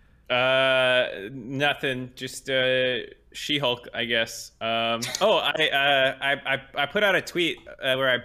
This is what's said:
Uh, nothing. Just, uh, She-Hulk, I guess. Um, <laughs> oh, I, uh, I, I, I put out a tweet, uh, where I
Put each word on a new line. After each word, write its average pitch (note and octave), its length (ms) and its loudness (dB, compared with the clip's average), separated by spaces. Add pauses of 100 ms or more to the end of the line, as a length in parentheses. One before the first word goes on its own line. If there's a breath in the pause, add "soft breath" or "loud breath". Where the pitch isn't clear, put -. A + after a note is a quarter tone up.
(340 soft breath)
Uh, B2+ 960 2
nothing. C3 840 -4
Just, - 340 -12
uh, B2+ 500 0 (340)
She-Hulk, C#3 600 -4
I A#2 140 -4
guess. A2+ 540 -2
Um, A2+ 400 0 (100)
<laughs> - 100 -4
oh, G#3+ 180 6
I, C#3+ 300 0
uh, C#3 520 2
I, C3+ 340 -2
I, C3+ 280 -4
I C#3+ 40 0
put G#3 160 -2
out G3 140 4
a D3+ 40 0
tweet, E3 380 -4 (100)
uh, C3 280 -2
where C3+ 120 2
I B2 160 2